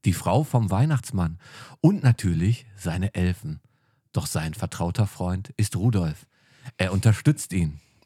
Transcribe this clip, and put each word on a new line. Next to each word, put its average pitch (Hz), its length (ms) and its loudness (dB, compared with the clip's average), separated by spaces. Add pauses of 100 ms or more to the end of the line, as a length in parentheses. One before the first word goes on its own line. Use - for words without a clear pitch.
die 95 80 4
Frau 113 300 0
vom 117 260 0
Weihnachtsmann 98 720 0 (420)
und 190 220 4
natürlich 101 600 2 (100)
seine 90 400 -4
Elfen. 90 440 -2 (520)
Doch - 160 -2
sein 78 260 -4
vertrauter 90 540 -2
Freund 92 500 -6
ist - 180 -2
Rudolf. 90 520 -2 (500)
Er 92 160 0
unterstützt 113 600 2
ihn 78 260 0 (260)